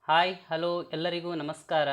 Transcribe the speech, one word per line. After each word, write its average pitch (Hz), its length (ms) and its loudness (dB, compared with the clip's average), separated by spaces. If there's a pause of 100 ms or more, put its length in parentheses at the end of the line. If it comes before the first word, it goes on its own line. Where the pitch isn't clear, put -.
ಹಾಯ್, 175 280 4 (140)
ಹಲೋ, 170 320 -2
ಎಲ್ಲರಿಗೂ 170 520 -4
ನಮಸ್ಕಾರ. 151 580 0